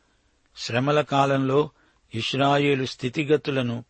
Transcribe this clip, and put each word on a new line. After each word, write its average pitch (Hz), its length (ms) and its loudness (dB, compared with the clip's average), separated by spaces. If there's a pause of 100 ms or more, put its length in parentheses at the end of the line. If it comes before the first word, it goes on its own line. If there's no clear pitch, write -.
(580)
శ్రమల 139 440 0
కాలంలో 139 680 2 (460)
ఇశ్రాయేలు 139 720 0
స్థితిగతులను 131 1040 -2